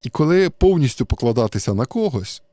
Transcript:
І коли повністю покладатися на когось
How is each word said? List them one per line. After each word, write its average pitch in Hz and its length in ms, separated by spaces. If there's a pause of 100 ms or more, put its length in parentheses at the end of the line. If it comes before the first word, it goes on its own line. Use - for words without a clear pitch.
І - 60
коли 170 400
повністю 160 560
покладатися 113 680
на 104 120
когось 156 560 (120)